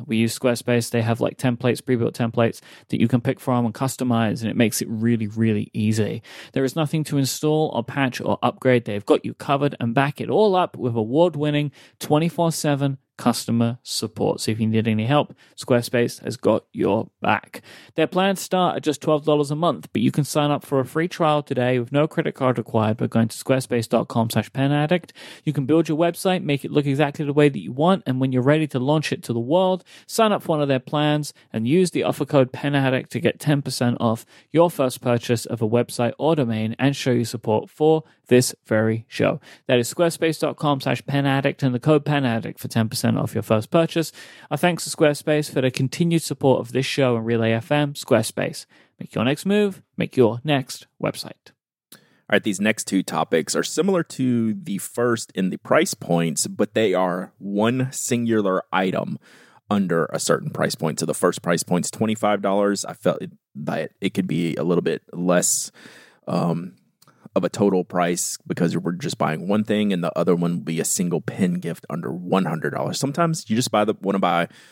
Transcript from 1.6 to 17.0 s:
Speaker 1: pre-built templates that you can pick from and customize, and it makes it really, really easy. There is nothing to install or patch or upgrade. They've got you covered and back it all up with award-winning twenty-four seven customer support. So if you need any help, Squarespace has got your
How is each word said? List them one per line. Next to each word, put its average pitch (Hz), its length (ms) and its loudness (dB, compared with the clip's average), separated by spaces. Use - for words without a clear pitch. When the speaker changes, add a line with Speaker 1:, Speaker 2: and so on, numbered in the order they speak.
Speaker 1:
pre-built 117 300 0
templates 117 460 0
that - 100 -2
you 117 80 4
can 123 120 2
pick 131 200 -2
from 123 240 0
and 110 100 -2
customize, 117 680 -2
and 110 80 -4
it - 60 -6
makes 110 240 2
it - 80 -6
really, 113 380 0
really 107 460 0
easy. 110 500 -2
There 135 120 -2
is 127 120 -4
nothing 160 280 0
to 143 140 -2
install 151 560 0
or 117 80 -2
patch 131 380 -4
or - 220 0
upgrade. 123 420 2
They've 104 220 -6
got 147 180 4
you 117 100 -6
covered 139 460 -2
and 117 140 -2
back 139 260 0
it 117 100 -6
all 190 240 4
up 180 220 0
with 117 180 -4
award-winning 147 800 0
twenty-four 165 540 0
seven 139 460 -2
customer 117 640 0
support. - 580 -4
So - 100 -4
if 110 80 -2
you 113 80 0
need 110 220 0
any 107 160 0
help, 139 300 0
Squarespace 120 720 0
has 117 120 -6
got - 360 0
your 98 360 0